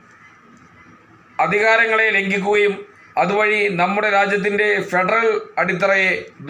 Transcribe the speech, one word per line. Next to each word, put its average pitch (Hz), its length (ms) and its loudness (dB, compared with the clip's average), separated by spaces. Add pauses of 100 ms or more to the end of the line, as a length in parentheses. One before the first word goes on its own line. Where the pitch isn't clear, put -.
(1400)
അധികാരങ്ങളെ 220 640 2 (100)
ലംഘിക്കുകയും 202 580 0 (480)
അതുവഴി 208 400 0 (180)
നമ്മുടെ 208 380 0
രാജ്യത്തിൻ്റെ 202 500 0 (220)
ഫെഡറൽ 202 360 0 (360)
അടിത്തറയെ 190 500 0 (380)